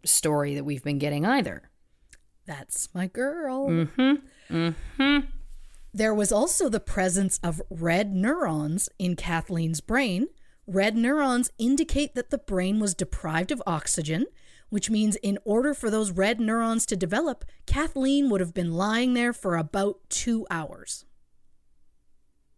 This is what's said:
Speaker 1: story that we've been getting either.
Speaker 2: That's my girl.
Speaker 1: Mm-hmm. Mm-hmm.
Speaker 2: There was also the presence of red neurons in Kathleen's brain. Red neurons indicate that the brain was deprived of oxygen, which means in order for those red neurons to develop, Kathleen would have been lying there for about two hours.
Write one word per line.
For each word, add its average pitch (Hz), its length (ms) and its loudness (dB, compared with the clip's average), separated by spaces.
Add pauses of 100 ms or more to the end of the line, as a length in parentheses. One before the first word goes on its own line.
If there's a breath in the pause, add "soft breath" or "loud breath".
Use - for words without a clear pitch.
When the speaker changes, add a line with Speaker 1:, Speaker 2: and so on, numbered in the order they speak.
Speaker 1:
story 147 500 2
that 139 100 -6
we've 143 180 -4
been 143 160 -2
getting 147 280 -2
either. 226 360 0 (840)
Speaker 2:
That's - 480 -8
my 180 120 -2
girl. 277 640 -4
Speaker 1:
Mm-hmm. 254 880 0
Mm-hmm. 269 600 2 (760 soft breath)
Speaker 2:
There 214 220 2
was 208 160 2
also 285 380 2
the 208 120 0
presence 185 600 0
of 170 260 -2
red 170 460 0
neurons 185 760 0 (100)
in 180 180 0
Kathleen's 165 640 -2
brain. 240 480 0 (380)
Red 202 300 2
neurons 254 600 2
indicate 277 560 2
that 247 160 -4
the 269 80 0
brain 190 400 0
was 202 160 0
deprived 165 560 -2
of 262 160 -4
oxygen, 160 600 0 (420 soft breath)
which 208 200 -2
means 214 280 2
in 202 280 -2
order 247 300 2
for 226 160 -2
those 214 220 0
red 208 280 2
neurons 226 460 0
to 202 100 -2
develop, 220 480 -2 (220 soft breath)
Kathleen 277 640 2
would 196 100 2
have 170 140 -2
been 170 200 -2
lying 226 400 2
there 240 180 2
for 175 240 -2
about 196 420 0 (100)
two 226 400 -2
hours. - 560 -8 (1500)